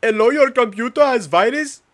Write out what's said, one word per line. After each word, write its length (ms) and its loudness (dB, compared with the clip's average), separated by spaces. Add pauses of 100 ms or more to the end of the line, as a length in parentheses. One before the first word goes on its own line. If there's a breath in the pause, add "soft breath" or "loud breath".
Hello, 280 0
your 200 2
computer 540 0
has 220 0
virus? 560 -2 (120)